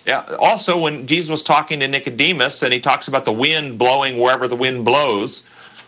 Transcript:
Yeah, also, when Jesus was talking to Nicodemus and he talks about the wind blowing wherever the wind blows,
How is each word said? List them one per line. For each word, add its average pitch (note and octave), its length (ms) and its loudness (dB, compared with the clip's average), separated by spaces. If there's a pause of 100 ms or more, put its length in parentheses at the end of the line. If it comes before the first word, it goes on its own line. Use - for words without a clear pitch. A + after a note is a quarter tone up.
Yeah, - 320 -2
also, F3+ 400 2
when D3+ 300 -4
Jesus D#3+ 200 0
was D#3 140 -2
talking D3+ 380 0
to C3+ 80 0
Nicodemus C#3 720 0
and B2+ 100 2
he B2 60 0
talks C3+ 300 0
about C3+ 160 0
the A2+ 80 0
wind C#3 440 -2
blowing B2+ 420 2
wherever B2 280 2
the B2 80 -2
wind B2+ 300 -2
blows, B2 580 0 (460)